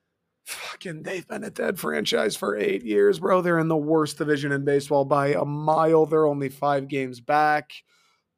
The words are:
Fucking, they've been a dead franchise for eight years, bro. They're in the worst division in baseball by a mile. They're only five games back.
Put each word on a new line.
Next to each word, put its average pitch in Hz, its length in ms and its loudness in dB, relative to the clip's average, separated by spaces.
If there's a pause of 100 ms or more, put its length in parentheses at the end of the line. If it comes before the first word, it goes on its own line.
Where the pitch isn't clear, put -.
(440)
Fucking, - 580 -12
they've 175 260 -10
been 208 160 -10
a 214 60 -10
dead - 280 -4
franchise 170 580 -2
for 202 200 -4
eight 202 280 -2
years, 202 360 4
bro. 185 220 2
They're 175 160 2
in 160 100 0
the 160 80 2
worst 151 400 0
division 147 340 -2
in 139 140 -2
baseball 143 400 2
by 143 300 2
a - 100 0
mile. 156 640 2
They're 156 200 2
only 143 220 -2
five 139 400 -2
games 131 320 -6
back. 151 500 0 (680)